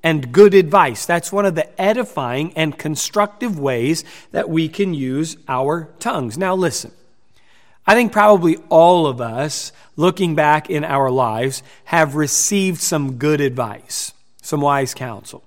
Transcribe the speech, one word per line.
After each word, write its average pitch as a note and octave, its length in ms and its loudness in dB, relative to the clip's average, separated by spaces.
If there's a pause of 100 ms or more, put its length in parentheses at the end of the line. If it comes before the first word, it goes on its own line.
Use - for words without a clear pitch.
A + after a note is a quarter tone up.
and D3 300 -2
good F#3+ 220 8
advice. E3+ 520 4
That's E3+ 240 -2
one G3+ 160 -2
of F#3 100 0
the - 240 -6
edifying D#3 760 -4
and D#3 220 -2
constructive G3+ 800 -4
ways C3+ 460 -2 (260)
that - 180 -4
we D#3+ 200 0
can F#3 240 -2
use C#3 420 -4 (140)
our D3 400 -2 (100)
tongues. C#3+ 380 -6
Now F#3 180 -2
listen, F3+ 360 -4 (920)
I G#3 100 6
think A#3+ 180 2
probably G3 440 4 (120)
all E3+ 380 6
of B2 120 -4
us, B2 540 -6 (240)
looking F3 380 0
back D3+ 340 2
in D3+ 160 -4
our C#3 260 0
lives, B2+ 500 -2 (220)
have D#3 320 2
received F3+ 680 -2
some C#3 360 -4
good D3 240 0
advice, B2 720 -6 (280)
some D3 200 -4
wise C#3 320 0
counsel. A2 540 -14